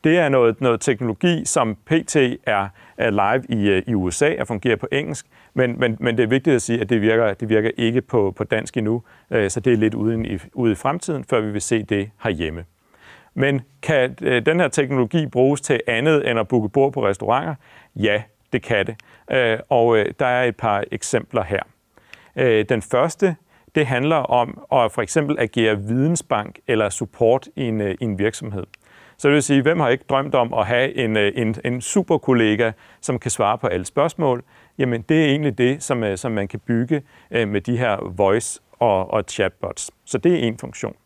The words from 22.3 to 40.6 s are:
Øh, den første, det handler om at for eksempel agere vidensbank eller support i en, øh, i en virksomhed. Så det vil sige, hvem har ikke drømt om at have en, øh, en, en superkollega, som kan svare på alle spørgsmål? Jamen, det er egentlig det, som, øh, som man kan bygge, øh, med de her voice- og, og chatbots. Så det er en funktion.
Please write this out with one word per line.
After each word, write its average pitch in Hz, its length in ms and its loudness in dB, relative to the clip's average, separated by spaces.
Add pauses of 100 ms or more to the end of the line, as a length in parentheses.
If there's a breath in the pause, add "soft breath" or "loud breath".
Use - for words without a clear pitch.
Øh, 117 340 2
den 117 120 0
første, 160 540 0 (400 soft breath)
det 151 120 2
handler 135 280 0
om 123 560 0
at 120 200 2
for - 100 -4
eksempel 147 380 -2
agere 110 380 2
vidensbank 117 920 -2
eller 110 220 0
support 113 680 0
i 139 80 -6
en, 110 180 -2
øh, 101 100 -2
i 92 120 -6
en 104 160 -4
virksomhed. 101 440 -4 (540 soft breath)
Så 147 100 0
det 143 60 4
vil 147 100 4
sige, 139 180 2
hvem 160 180 2
har 135 100 2
ikke 123 200 0
drømt 139 260 0
om 120 180 2
at 113 120 0
have 123 280 0
en, 110 240 0
øh, 104 180 2
en, 113 200 -2 (100)
en 123 160 -4
superkollega, 117 920 2 (300 soft breath)
som 127 180 -4
kan 117 120 -4
svare 107 260 0
på 110 100 -4
alle 90 180 -2
spørgsmål? 143 580 -2 (340 soft breath)
Jamen, 123 240 -2
det 156 200 2
er 156 40 4
egentlig 143 320 0
det, 127 260 2
som, 123 200 -2
øh, 98 140 -2
som 120 140 -6
man 101 160 -2
kan 104 120 -10
bygge, 123 440 0 (280 soft breath)
øh, 113 160 0
med 101 140 -2
de 120 160 -2
her 113 200 0
voice- 98 600 0 (200)
og, 98 340 2
og 107 100 0
chatbots. - 680 -6 (140)
Så - 120 -6
det 170 160 2
er 139 140 0
en 113 100 -4
funktion. - 380 -10 (100)